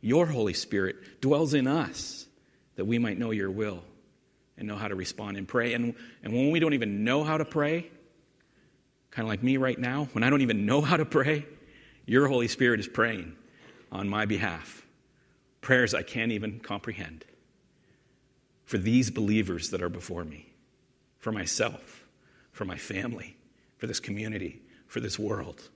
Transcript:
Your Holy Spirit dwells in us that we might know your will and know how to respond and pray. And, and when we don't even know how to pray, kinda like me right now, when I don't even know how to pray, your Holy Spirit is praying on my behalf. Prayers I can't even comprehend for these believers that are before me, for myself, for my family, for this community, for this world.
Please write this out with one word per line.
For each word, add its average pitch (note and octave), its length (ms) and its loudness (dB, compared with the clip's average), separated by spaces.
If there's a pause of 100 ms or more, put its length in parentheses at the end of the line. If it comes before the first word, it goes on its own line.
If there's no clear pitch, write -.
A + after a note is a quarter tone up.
Your D3+ 260 4
Holy A2+ 280 0
Spirit - 640 -4
dwells C#3+ 340 4
in C3+ 120 4
us - 600 -4 (500)
that F#2+ 80 -2
we A#2 140 2
might G#2+ 200 0
know A#2 120 -2
your G2+ 200 -2
will G2 320 -4 (760)
and - 100 -10
know G#2 100 -6
how G#2 120 -6
to G2+ 60 -4
respond G2 420 -6
and G2 100 -8
pray. A#2 280 0
And, A#2 200 -2 (280)
and G#2+ 100 -6
when C3 180 4
we E3 100 4
don't D#3 140 4
even G#2 300 0
know C3+ 200 2
how D#3 120 0
to D#3 80 0
pray, D#3 460 -2 (1200)
kinda A2 160 -4
like G#2 140 -2
me C3 140 4
right C3 220 0
now, C3 340 -2
when A2 100 2
I B2+ 80 6
don't C#3+ 120 6
even A2 240 2
know C3 140 6
how D3+ 160 4
to D#3 80 4
pray, D3 420 2 (600)
your C3+ 220 6
Holy B2 200 2
Spirit A#2+ 320 4
is F#2+ 80 -6
praying G2+ 480 -2 (560)
on G2 160 -4
my G#2+ 180 0
behalf. F#2+ 600 -4 (760)
Prayers B2 340 4
I - 80 0
can't A2+ 300 -4
even G#2+ 280 -4
comprehend F#2 640 -10 (1400)
for - 140 -2
these A2+ 320 4
believers G2+ 600 0
that F2+ 120 -2
are F2 60 -2
before F2 360 -8
me, D#2 280 -16 (680)
for A2+ 140 -4
myself, - 720 -4 (480)
for - 120 -6
my F2+ 120 -6
family, G#2 600 -8 (420)
for - 80 -8
this A2+ 140 -4
community, G2+ 600 -6 (240)
for - 140 -6
this G#2+ 180 -6
world. G#2 580 -6